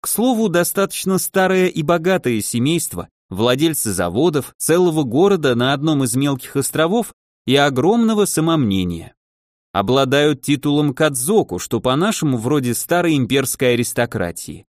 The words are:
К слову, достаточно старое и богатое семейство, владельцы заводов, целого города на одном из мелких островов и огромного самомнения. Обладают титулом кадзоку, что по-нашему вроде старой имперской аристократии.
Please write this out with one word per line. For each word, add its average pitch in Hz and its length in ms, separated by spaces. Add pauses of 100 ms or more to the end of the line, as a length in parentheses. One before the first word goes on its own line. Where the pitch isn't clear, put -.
К - 60
слову, 226 400
достаточно 185 680
старое 185 500
и 160 140
богатое 165 580
семейство, 120 720 (200)
владельцы 123 640
заводов, 110 680
целого 160 460
города 147 520
на 127 180
одном 143 320
из 117 100
мелких 139 400
островов 165 580 (320)
и 131 120
огромного 208 640
самомнения. 104 920 (580)
Обладают 135 720
титулом 143 540
кадзоку, 143 640
что - 200
по-нашему 143 580
вроде 123 360
старой 170 420
имперской 131 600
аристократии. 117 1000